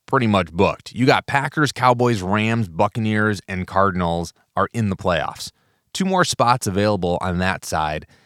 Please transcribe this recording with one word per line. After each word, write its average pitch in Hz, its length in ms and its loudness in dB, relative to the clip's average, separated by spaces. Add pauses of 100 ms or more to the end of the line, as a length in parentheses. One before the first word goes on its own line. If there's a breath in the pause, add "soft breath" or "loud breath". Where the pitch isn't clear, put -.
pretty 131 200 0
much 92 240 2
booked. 85 420 -2
You 123 120 0
got 123 220 2
Packers, 143 440 -2
Cowboys, 123 500 2
Rams, 107 480 0
Buccaneers, 107 800 0
and 92 200 -6
Cardinals 90 640 0 (220)
are 95 180 0
in 110 160 -2
the 95 60 -2
playoffs. - 560 -4 (420)
Two 190 120 -2
more 185 200 2
spots 120 420 0
available 95 540 2
on 90 180 -2
that 92 260 -2
side, 78 420 -4 (180 soft breath)